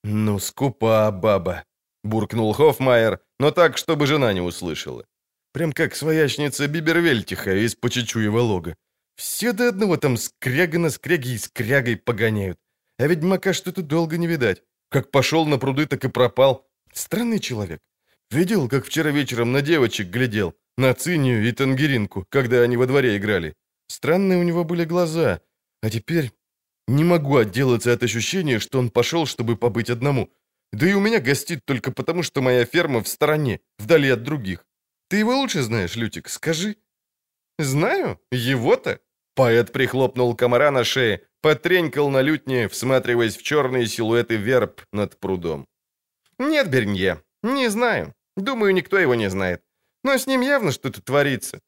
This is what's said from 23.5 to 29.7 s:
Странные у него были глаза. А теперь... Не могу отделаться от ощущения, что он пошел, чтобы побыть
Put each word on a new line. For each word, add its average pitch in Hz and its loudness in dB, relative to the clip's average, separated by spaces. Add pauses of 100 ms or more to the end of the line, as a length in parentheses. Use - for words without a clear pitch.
Странные 185 0
у 175 2
него 175 0
были 170 -2
глаза. 160 0 (420)
А 110 -2
теперь... 127 -4 (560)
Не 139 2
могу 156 2
отделаться 120 2
от 120 2
ощущения, 120 -2
что 117 -4
он 123 0
пошел, 151 0
чтобы 117 -4
побыть 117 -2